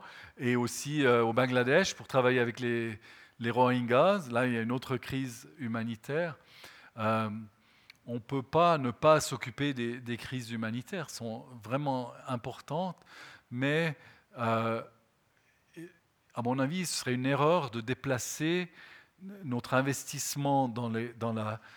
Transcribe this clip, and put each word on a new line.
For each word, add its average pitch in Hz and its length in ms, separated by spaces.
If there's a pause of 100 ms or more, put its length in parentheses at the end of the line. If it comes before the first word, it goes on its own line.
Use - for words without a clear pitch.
(380)
et 123 180
aussi, 143 480
euh, 120 200
au 113 100
Bangladesh 127 640
pour - 120
travailler 127 320
avec 120 200
les, 117 400 (400)
les 117 100
Rohingyas. 127 800
Là, 120 160
il 123 80
y 117 40
a 113 40
une 113 100
autre 131 260
crise 131 600
humanitaire. 117 800 (600)
Euh, 110 320 (760)
on 120 140
peut 135 240
pas 165 340
ne 127 140
pas 156 280
s'occuper 139 540
des, 120 260
des 120 180
crises 117 340
humanitaires. 117 580
Elles - 60
sont 117 280 (200)
vraiment 127 500 (140)
importantes, 139 720 (520)
mais, 147 480 (400)
euh, 113 440 (1500)
à - 100
mon 127 160
avis, 165 260
ce - 140
serait 127 160
une 127 100
erreur 143 460
de 113 100
déplacer 143 880 (760)
notre 123 300
investissement 139 960
dans 120 180
les, 113 260
dans 113 200
la, 110 260 (180)